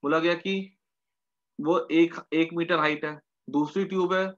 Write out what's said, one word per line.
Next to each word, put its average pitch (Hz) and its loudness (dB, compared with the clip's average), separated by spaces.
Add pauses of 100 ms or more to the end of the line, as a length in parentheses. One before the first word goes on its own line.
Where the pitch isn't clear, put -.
बोला 151 2
गया 170 2
कि 190 -4 (840)
वो 165 2 (120)
एक, 165 4 (180)
एक 165 2
मीटर 170 0
height 151 -2
है, 151 -8 (300)
दूसरी 151 0
tube 185 0
है 190 0 (100)